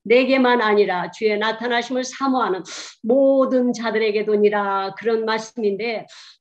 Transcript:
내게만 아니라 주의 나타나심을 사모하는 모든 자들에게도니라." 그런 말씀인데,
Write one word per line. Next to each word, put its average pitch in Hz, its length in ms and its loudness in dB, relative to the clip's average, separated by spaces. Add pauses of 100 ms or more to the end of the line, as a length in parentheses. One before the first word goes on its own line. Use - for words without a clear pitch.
내게만 247 560 4
아니라 185 500 0
주의 214 260 -2
나타나심을 240 680 -2
사모하는 254 600 -2 (400)
모든 254 680 2
자들에게도니라." 208 1300 0
그런 220 260 -2
말씀인데, 220 800 -4 (360)